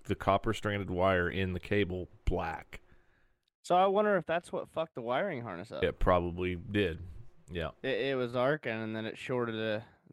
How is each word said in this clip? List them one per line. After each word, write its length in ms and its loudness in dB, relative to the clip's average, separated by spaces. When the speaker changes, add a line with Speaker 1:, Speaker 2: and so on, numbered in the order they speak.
Speaker 1:
the 120 -2
copper 380 2
stranded 360 -4
wire 400 4
in 240 -2
the 80 -6
cable 480 0
black. 560 -2
Speaker 2:
So 120 2
I 100 8
wonder 320 4
if 80 -2
that's 260 -2
what 180 -6
fucked 260 -6
the 60 -8
wiring 400 -2
harness 300 -8
up. 120 -4
Speaker 1:
It 160 0
probably 560 4
did. 440 0
Yeah. 200 -4
Speaker 2:
It, 240 0
it 100 -2
was 180 -4
arcing, 360 0
and 120 -4
then 120 -4
it 120 -6
shorted 380 -2
the, 260 -2